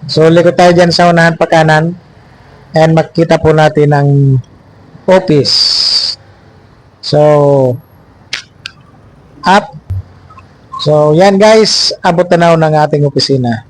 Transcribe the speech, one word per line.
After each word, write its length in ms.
So, 240
likod 240
tayo 160
dyan 240
sa 160
unahan 240
pa 160
kanan. 480
And 160
makikita 480
po 80
natin 400
ang 480
office. 440
So, 160
app. 320
So, 320
yan 240
guys, 640
abot 240
tanaw 320
ng 160
ating 320
opisina. 640